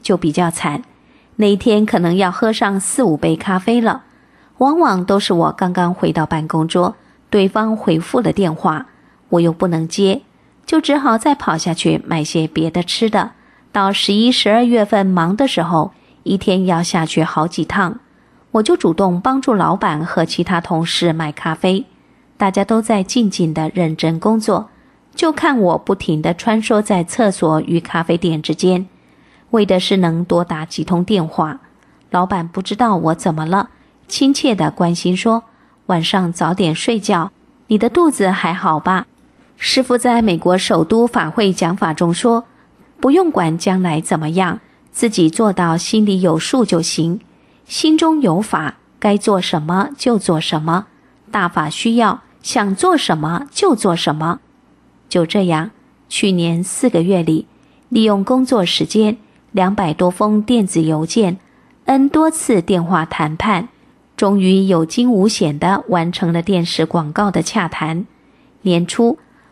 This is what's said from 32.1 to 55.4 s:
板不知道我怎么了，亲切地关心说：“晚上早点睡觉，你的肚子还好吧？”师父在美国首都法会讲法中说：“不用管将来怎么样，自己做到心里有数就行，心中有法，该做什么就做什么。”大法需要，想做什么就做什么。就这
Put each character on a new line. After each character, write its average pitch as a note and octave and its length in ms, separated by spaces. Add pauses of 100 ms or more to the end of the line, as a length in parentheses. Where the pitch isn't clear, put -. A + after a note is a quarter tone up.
板 F#3 220
不 E3+ 140
知 G3 140
道 A3 220
我 E3 180
怎 E3 180
么 D#3 120
了， F#3+ 240 (380)
亲 C#4 260
切 C#4 200
地 E3 180
关 F3 220
心 F3+ 220
说 A3+ 280 (440)
：“晚 F3 160
上 F3 280
早 E3 220
点 F#3 200
睡 A3+ 260
觉， F3 320 (360)
你 G#3+ 100
的 A#3 120
肚 D#4+ 220
子 G3 180
还 F#3 240
好 F3 260
吧？” F#3 280 (500)
师 - 240
父 B3 160
在 A#3 240
美 F#3+ 160
国 F3+ 200
首 F3+ 260
都 A3+ 240
法 F3 220
会 G3 240
讲 E3+ 240
法 E3 160
中 E3+ 200
说 A#3 320 (540)
：“不 C4 120
用 F4 200
管 E3+ 260
将 F#3 240
来 D#3+ 200
怎 E3 180
么 D#3 120
样， F3 280 (320)
自 - 180
己 E3 200
做 G#3 240
到 E3+ 240
心 G#3+ 280
里 F#3+ 160
有 E3 160
数 B3 280
就 E3+ 160
行， E3 400 (440)
心 D#4 320
中 D#4+ 220
有 F#3+ 220
法， D#3 340 (240)
该 G#3 160
做 G3+ 240
什 F3+ 220
么 F3+ 360
就 A#3+ 200
做 E3+ 240
什 D#3+ 200
么。” E3 260 (460)
大 F#3+ 160
法 D#3 180
需 A#3 280
要， A3+ 260 (220)
想 G3+ 320
做 F4+ 200
什 F#3+ 220
么 E3+ 340
就 F#4+ 220
做 G3+ 220
什 D#3+ 200
么。 D#3+ 240 (720)
就 F3 160
这 F#3+ 220